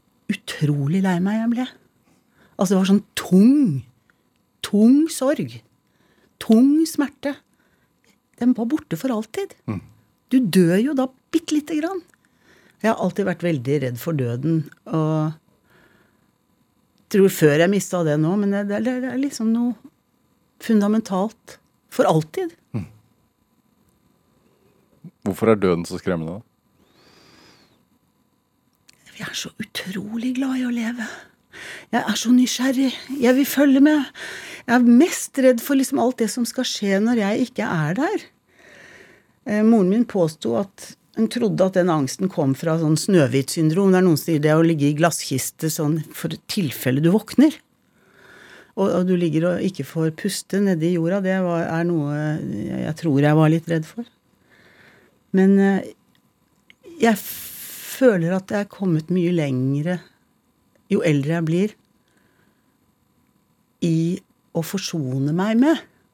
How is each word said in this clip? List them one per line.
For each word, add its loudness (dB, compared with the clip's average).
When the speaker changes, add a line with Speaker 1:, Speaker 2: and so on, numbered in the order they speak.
Speaker 1:
utrolig -2
lei 0
meg -2
jeg -2
ble. -2
Altså, 2
det 4
var 2
sånn 2
tung, 4
tung 4
sorg. -4
Tung 4
smerte. -6
Den 2
var -6
borte -4
for -6
alltid. -6
Speaker 2:
Mm. -8
Speaker 1:
Du 4
dør 4
jo 0
da 0
bitte -4
lite -4
grann. -6
Jeg 2
har -4
alltid -2
vært -6
veldig -2
redd -6
for -6
døden, -2
og -2
tror 4
før 4
jeg 4
mistet -2
det 0
nå, 0
men 0
det, -4
det, -4
det -4
er -6
liksom -4
noe 0
fundamentalt -2
for 2
alltid. -2
Speaker 2:
Mm. -8
Hvorfor 0
er 2
døden 0
så -10
skremmende -6
da? -20
Speaker 1:
Vi -16
er -14
så -10
utrolig -8
glad -2
i -2
å -4
leve. -6
Jeg -2
er -4
så -2
nysgjerrig. 2
Jeg 4
vil 2
følge 4
med. 4
Jeg 2
er 4
mest 4
redd 6
for 0
liksom 0
alt 0
det -2
som -2
skal -4
skje -2
når 2
jeg 0
ikke -6
er -2
der. -2
Eh, -2
moren 4
min 2
påsto -2
at -8
hun 0
trodde 0
at -4
den 2
angsten -2
kom 0
fra -2
sånn 2
Snøhvit-syndrom, 2
der 4
noen 4
sier -2
det 2
å 4
ligge 2
i 0
glasskiste -2
sånn -2
for -6
tilfelle -2
du 6
våkner. 2
Og, 2
og 0
du 2
ligger 0
og -2
ikke -6
får -2
puste -4
nede 0
i 0
jorda, 0
det -2
var, -2
er -2
noe -2
jeg, -6
jeg -6
tror 0
jeg 4
var 6
litt -2
redd -2
for. -12
Men, 6
eh, 0
jeg 2
føler -2
at -6
jeg -2
er -20
kommet -2
mye 0
lengre -2
jo 0
eldre 0
jeg -2
blir 0
i 0
å -2
forsone -4
meg 0
med 2